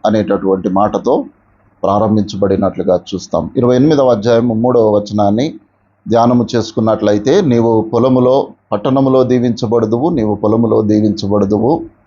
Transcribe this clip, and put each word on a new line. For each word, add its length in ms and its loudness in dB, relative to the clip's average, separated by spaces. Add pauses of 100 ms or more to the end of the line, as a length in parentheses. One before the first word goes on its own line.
అనేటటువంటి 640 -2
మాటతో 540 0 (600)
ప్రారంభించబడినట్లుగా 1160 0 (160)
చూస్తాం. 420 -6
ఇరవై 180 2
ఎనిమిదవ 360 4
అధ్యాయం 360 0
మూడవ 480 2
వచనాన్ని 580 -2 (560)
ధ్యానము 460 2
చేసుకున్నట్లయితే, 840 0
"నీవు 520 0
పొలములో, 540 2 (240)
పట్టణములో 520 0
దీవించబడుదువు, 840 0
నీవు 260 -2
పొలములో 460 0
దీవించబడుదువు" 1300 -2